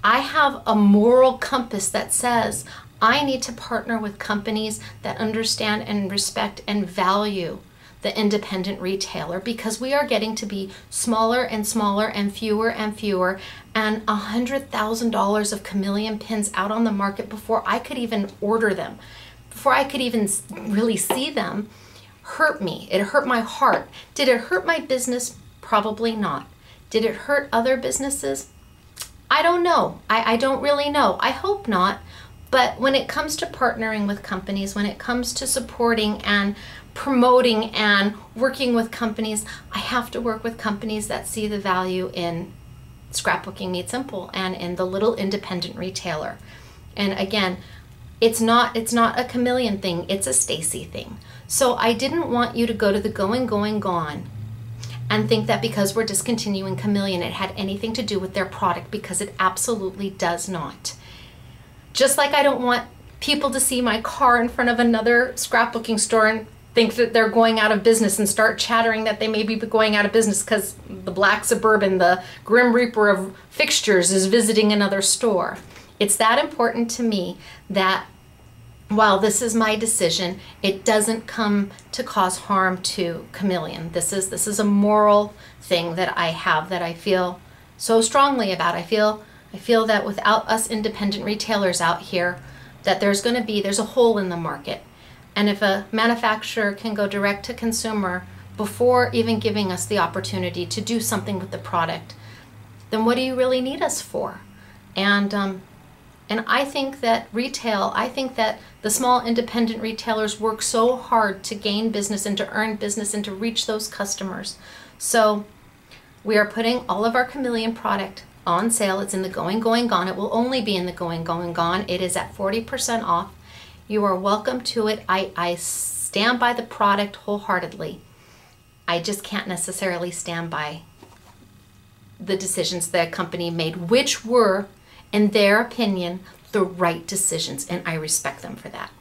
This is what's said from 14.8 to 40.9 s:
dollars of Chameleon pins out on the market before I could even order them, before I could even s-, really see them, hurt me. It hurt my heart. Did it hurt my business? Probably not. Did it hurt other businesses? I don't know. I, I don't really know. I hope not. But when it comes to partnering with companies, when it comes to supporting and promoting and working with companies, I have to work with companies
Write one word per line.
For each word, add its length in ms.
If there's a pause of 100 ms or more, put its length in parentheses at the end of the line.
dollars 420
of 120
Chameleon 520
pins 380
out 160
on 140
the 80
market 360
before 380
I 140
could 180
even 320 (100)
order 320
them, 280 (500)
before 240
I 80
could 180
even 240
s-, 280
really 440
see 320
them, 400 (540)
hurt 400
me. 280
It 100
hurt 260
my 140
heart. 480 (260)
Did 140
it 140
hurt 220
my 140
business? 580 (240)
Probably 540
not. 320 (440)
Did 140
it 120
hurt 360
other 240
businesses? 720 (800)
I 140
don't 220
know. 440
I, 260
I 20
don't 260
really 260
know. 300
I 120
hope 360
not. 320 (520)
But 300
when 140
it 140
comes 280
to 100
partnering 600
with 160
companies, 520
when 120
it 120
comes 360
to 120
supporting 760
and 340 (380)
promoting 800
and 400 (200)
working 400
with 160
companies, 540 (260)
I 100
have 320
to 80
work 220
with 140
companies 520